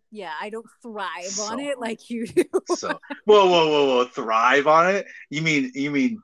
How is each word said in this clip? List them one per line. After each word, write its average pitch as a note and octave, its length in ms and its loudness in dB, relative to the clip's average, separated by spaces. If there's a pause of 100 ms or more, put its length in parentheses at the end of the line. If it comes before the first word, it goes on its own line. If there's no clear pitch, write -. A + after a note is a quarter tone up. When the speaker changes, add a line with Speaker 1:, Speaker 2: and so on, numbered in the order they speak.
(120)
Speaker 1:
yeah, F#3+ 280 -14
I G#3 100 -12
don't A3+ 160 -14 (160)
thrive F#3+ 560 -10
on G#3+ 200 -6
Speaker 2:
So, - 20 -8
Speaker 1:
it C#4+ 180 -6
like A3+ 320 -10
you A#3 160 -8
do. - 260 0
<laughs> - 140 -4 (100)
Speaker 2:
so, - 240 -8 (240)
whoa, G#3 220 6
whoa, E3+ 220 4
whoa, D3 180 2
whoa, B2 200 2
thrive B2 640 2
on E3+ 260 6
it? G3 120 -6 (240)
You D3+ 120 -6
mean, D3 320 0
you C#3 180 -4
mean B2 320 0